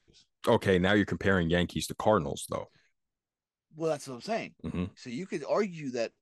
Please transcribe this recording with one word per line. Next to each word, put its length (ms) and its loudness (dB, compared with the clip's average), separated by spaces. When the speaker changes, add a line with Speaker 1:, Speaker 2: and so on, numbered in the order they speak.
Speaker 1:
okay, 320 4
now 140 4
you're 120 6
comparing 440 2
Yankees 380 0
to 80 -8
Cardinals, 540 0
though. 200 -6
Speaker 2:
Well, 140 -2
that's 180 -4
what 80 -10
I'm 60 -14
saying. 320 -6
Speaker 1:
Mm-hmm. 200 -4
Speaker 2:
So 140 -16
you 160 -8
could 240 -6
argue 420 -2
that 200 -2